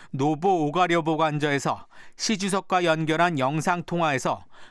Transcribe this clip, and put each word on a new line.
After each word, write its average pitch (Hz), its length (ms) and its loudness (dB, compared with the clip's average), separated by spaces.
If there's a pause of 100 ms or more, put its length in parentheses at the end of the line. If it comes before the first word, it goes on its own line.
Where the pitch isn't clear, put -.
(100)
노보 156 560 0
오가료보 165 500 2
관저에서 147 720 0 (300)
시 - 200 -2
주석과 185 480 0
연결한 160 540 2
영상 156 460 0
통화에서 151 600 -2 (260)